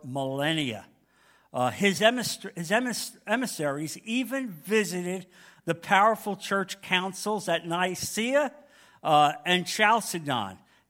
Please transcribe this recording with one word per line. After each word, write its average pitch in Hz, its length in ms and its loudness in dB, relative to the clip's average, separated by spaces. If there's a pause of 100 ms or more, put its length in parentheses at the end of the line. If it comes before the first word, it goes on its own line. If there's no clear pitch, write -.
millennia. 135 800 -2 (680)
Uh, 123 200 0
his 190 280 2
emis-, 226 560 0
his 170 140 -8
emis-, 233 560 0
emissaries 156 800 -2
even 247 440 -4
visited 180 760 -2 (400)
the 165 100 0
powerful 208 600 4
church 196 460 -4
councils 190 680 -2
at 170 160 -2
Nicaea, 202 840 0 (500)
uh, 151 320 4 (140)
and 180 180 2
Chalcedon. 151 960 0 (300)